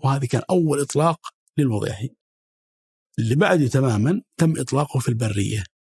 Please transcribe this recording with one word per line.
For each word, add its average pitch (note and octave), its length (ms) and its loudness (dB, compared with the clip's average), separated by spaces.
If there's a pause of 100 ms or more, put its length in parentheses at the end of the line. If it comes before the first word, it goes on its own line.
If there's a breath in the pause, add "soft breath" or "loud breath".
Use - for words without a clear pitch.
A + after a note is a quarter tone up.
وهذا C3+ 220 0
كان B2 240 0
أول D#3 300 2
إطلاق D#3 400 0 (380)
للوضيحي. A2 520 -2 (1080)
اللي A2+ 160 0
بعده E3 340 4
تمامًا C3 540 0 (140)
تم D#3+ 240 2
إطلاقه C3+ 400 -2
في - 80 -6
البرية، G#2 560 -2 (260)